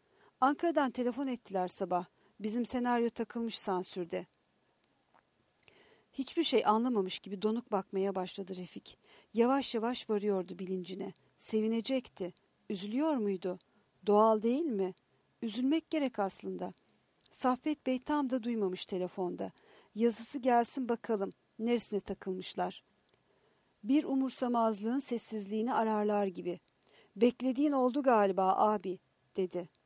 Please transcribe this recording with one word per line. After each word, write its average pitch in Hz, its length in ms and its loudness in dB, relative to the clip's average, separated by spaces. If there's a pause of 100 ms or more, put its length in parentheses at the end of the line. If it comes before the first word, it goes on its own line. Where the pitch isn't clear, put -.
(420)
"Ankara'dan 285 500 4
telefon 247 360 -2
ettiler 190 400 -2
sabah. 180 380 -2 (340)
Bizim 220 260 -2
senaryo 240 440 0
takılmış 233 500 -6
sansürde." 180 680 -4 (1900)
Hiçbir 285 300 -2
şey - 220 2
anlamamış 214 540 2
gibi 190 220 -10
donuk 220 300 -2
bakmaya 196 440 -2
başladı 185 400 -6
Refik. - 420 -14 (360)
Yavaş 247 420 2
yavaş 233 340 -4
varıyordu 190 500 -2
bilincine. 185 540 -6 (240)
Sevinecekti. 220 960 -2 (360)
Üzülüyor 220 460 -2
muydu? 190 440 -2 (460)
Doğal 214 360 8
değil 254 240 2
mi? 190 280 0 (480)
Üzülmek 254 480 0
gerek 277 300 0
aslında. 185 540 -4 (580)
Saffet 262 540 -2
Bey 254 140 0
tam 294 300 0
da 240 140 -2
duymamış 208 420 -2
telefonda. 180 640 -4 (440)
Yazısı 226 420 0
gelsin 240 520 2
bakalım. 208 440 -2 (260)
Neresine 226 400 0
takılmışlar? 185 840 -6 (1000)
Bir 269 200 4
umursamazlığın 240 960 0
sessizliğini 220 720 -2
ararlar 208 540 2
gibi. 175 320 -6 (560)
"Beklediğin 247 560 2
oldu 254 320 2
galiba 196 540 4
abi." 202 420 2 (360)
dedi. 180 340 -4 (160)